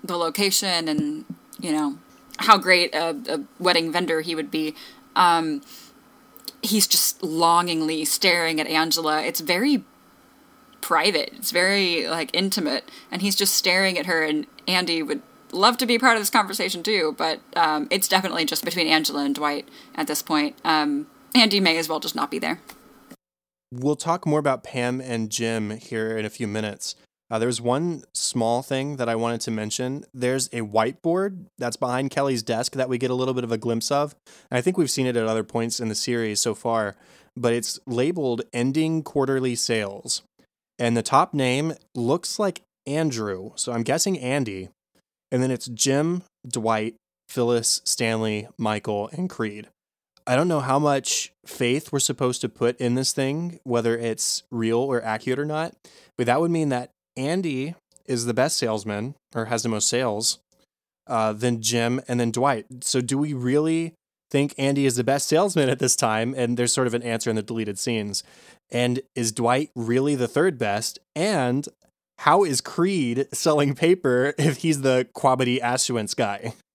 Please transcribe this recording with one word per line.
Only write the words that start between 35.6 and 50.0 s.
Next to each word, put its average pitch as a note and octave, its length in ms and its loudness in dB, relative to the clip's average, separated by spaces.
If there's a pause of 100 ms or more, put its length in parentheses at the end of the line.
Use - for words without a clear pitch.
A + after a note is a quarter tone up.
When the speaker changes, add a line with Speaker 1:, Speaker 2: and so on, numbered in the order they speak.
Speaker 2:
in A2+ 80 -2
the G#2 60 -4
series A2+ 440 -2
so A2 160 0
far, A2+ 400 0 (400)
but A#2+ 160 2
it's A#2 340 -2
labeled C3 580 0 (100)
Ending D3+ 500 0
Quarterly C3 520 0
Sales. G#2+ 680 -4 (560)
And A#2 160 2
the A2+ 80 0
top D3+ 300 2
name C#3 400 0 (200)
looks B2 460 -2
like G3 220 -2 (240)
Andrew, A2+ 720 -4
so - 180 -6
I'm A#2 100 -2
guessing D#3+ 340 0
Andy. B2 520 -4 (600)
And B2+ 140 2
then C3 80 2
it's A#2+ 140 -4
Jim, C#3+ 580 0 (240)
Dwight, A2+ 480 -2 (320)
Phyllis, A#2+ 560 0
Stanley, A2 640 0 (100)
Michael, G#2+ 540 -2
and F3+ 180 -6
Creed. G#2+ 380 -8 (640)